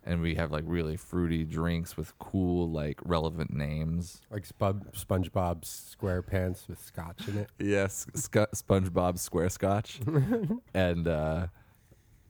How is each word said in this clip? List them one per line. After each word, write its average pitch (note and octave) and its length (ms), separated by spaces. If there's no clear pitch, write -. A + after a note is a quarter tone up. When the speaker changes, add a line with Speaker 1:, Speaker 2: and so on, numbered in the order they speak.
Speaker 1:
And E2+ 180
we E2 140
have, E2 160
like, D2+ 160
really E2 300
fruity E2 480
drinks E2 500
with - 240
cool, F2 500
like, D2+ 360
relevant D#2+ 480
names. D#2 760
Speaker 2:
Like G#2+ 160
Spon-, G2 480
SpongeBob F2+ 680
SquarePants F#2 1040
with F2 160
scotch - 440
in G2+ 100
it? G#2 200
Speaker 1:
Yes, G2 560
Sc-, - 180
SpongeBob F2+ 640
Squarescotch. C3 1500
Speaker 2:
<laughs> - 60
Speaker 1:
And, F2 340
uh, D#2+ 400